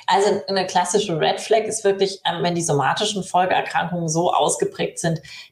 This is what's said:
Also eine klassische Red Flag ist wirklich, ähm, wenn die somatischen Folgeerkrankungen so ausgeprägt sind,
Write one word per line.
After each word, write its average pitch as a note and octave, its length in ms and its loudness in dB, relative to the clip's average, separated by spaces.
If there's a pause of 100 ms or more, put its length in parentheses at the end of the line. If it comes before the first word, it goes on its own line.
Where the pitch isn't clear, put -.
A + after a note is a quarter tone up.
Also G3+ 400 2
eine F#3+ 180 0
klassische F3+ 540 0
Red D#3 200 0
Flag A3 260 2
ist - 180 -6
wirklich, G3 420 2
ähm, E3+ 160 -2
wenn F3 140 0
die E3+ 80 -2
somatischen D#3+ 600 0
Folgeerkrankungen F3 840 0
so E3+ 240 2
ausgeprägt - 640 -2
sind, E3 240 -2 (300)